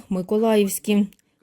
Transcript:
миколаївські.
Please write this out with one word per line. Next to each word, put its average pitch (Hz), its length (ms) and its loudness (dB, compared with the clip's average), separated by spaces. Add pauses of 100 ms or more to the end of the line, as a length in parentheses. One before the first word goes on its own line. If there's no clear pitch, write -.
миколаївські. 208 1000 0 (360)